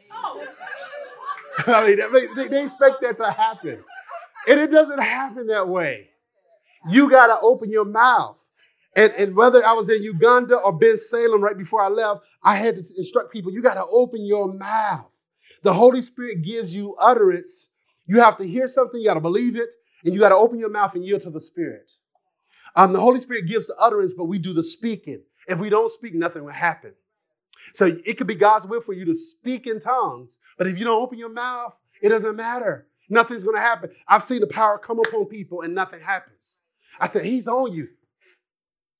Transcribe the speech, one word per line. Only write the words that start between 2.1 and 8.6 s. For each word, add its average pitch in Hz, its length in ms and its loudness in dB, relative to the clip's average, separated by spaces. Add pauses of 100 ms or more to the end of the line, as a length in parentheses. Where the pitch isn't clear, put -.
they, 254 220 4
they, 254 140 -6
they 277 160 -2
expect 269 400 2
that 240 140 -4
to 220 140 -2
happen. 208 520 -6 (640)
And 285 120 6
it 294 120 0
doesn't 294 300 4
happen 254 460 -6
that 208 200 -2
way. 151 420 -4 (800)
You 277 200 6
gotta 240 320 8
open 226 280 2
your 214 160 0
mouth. 208 580 0 (520)